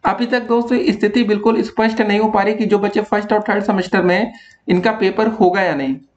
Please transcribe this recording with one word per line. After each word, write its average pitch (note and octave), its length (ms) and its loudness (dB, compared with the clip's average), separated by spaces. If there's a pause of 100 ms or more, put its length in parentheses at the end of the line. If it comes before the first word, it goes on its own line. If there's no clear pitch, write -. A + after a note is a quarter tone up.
अभी G3 220 -2
तक A#3 220 -2
दोस्तों A#3+ 300 0 (120)
स्थिति G#3+ 340 0
बिल्कुल G#3+ 380 2
स्पष्ट A3 380 -2
नहीं G#3 200 2
हो A3 80 2
पा G#3 140 0
रही G#3+ 120 0
कि A3 120 -2
जो G3+ 120 2
बच्चे G3+ 240 0
फर्स्ट G#3 300 -2
और G#3+ 160 0
थर्ड G3+ 160 0
सेमेस्टर F#3+ 380 0
में F3+ 140 2
हैं, A#3+ 160 -2 (360)
इनका F3+ 240 2
पेपर G#3+ 380 0
होगा F#3+ 320 2
या E3+ 120 0
नहीं। C3+ 220 -4 (200)